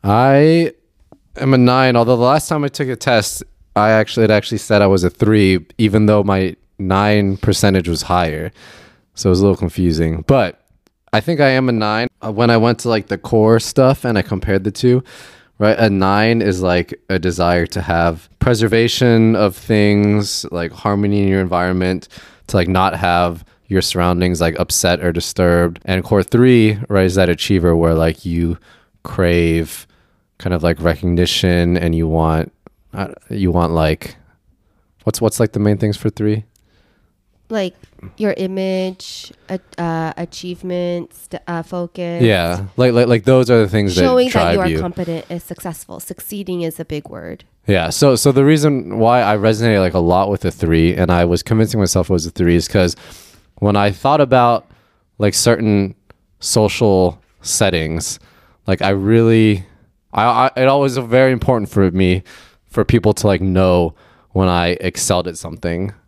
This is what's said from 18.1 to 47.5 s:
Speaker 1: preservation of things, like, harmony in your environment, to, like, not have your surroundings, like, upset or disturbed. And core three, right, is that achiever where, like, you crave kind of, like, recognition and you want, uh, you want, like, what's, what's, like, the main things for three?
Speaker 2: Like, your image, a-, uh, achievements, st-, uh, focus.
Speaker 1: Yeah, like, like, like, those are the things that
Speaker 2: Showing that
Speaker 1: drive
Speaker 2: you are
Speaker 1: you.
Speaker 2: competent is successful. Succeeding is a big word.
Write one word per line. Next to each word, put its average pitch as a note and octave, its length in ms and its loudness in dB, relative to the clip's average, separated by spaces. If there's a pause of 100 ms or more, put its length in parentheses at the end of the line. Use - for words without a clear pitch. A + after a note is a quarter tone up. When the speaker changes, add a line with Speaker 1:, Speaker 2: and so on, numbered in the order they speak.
Speaker 1:
preservation A2+ 960 2
of G2 200 0
things, G#2 960 0
like, E2+ 200 -6
harmony G2+ 520 -2
in G2 40 0
your F#2+ 140 0
environment, F#2 680 -2 (400)
to, - 100 -2
like, F2 100 0
not F#2 280 0
have F2 500 -2 (220)
your F#2+ 140 0
surroundings, F2 600 0
like, E2 180 -2
upset F2 440 -2
or F2+ 80 0
disturbed. F2 760 0
And F#2 180 -4
core G2 200 0
three, A#2 540 4 (120)
right, F#2+ 160 2
is F#2 100 0
that F#2 140 2
achiever F2 460 2
where, E2 180 2
like, D#2+ 320 -2
you E2+ 320 -2 (460)
crave E2+ 840 -2 (520)
kind F2+ 140 -4
of, D#2+ 100 -4
like, E2 180 0
recognition F2 960 0
and E2 160 -2
you E2 140 -2
want, D#2+ 440 0 (420)
uh, G2 160 -8 (200)
you F#2+ 220 -2
want, E2+ 220 0
like, D#2+ 420 -2 (880)
what's, - 180 -4
what's, A2 180 -2
like, A2+ 120 0
the - 80 -6
main G#2 180 0
things G#2 180 -4
for - 140 -6
three? G#2+ 340 -4 (1080)
Speaker 2:
Like, G3 260 -6 (420)
your G#3 200 -2
image, F#3 960 -6 (160)
a-, F#3 120 -8 (180)
uh, E3 400 -6
achievements, F3 1120 -8
st-, - 160 -14
uh, E3+ 140 -8
focus. E3+ 600 -6
Speaker 1:
Yeah, F#2 420 -2 (120)
like, B2 160 2
like, A#2+ 140 2
like, A#2 180 0
those C3 240 2
are A#2+ 100 4
the G#2+ 100 2
things G2+ 260 0
that F2+ 60 2
Speaker 2:
Showing B3+ 260 2
that B3 40 -4
Speaker 1:
drive E2+ 240 0
Speaker 2:
you - 60 0
are F3+ 60 0
Speaker 1:
you. D#3+ 120 -2
Speaker 2:
competent E3+ 500 -8
is F3 140 -10
successful. - 560 -16
Succeeding F#3 640 -10
is E3 160 -8
a D#3+ 60 -10
big D3+ 240 -12
word. E2 340 -16 (240)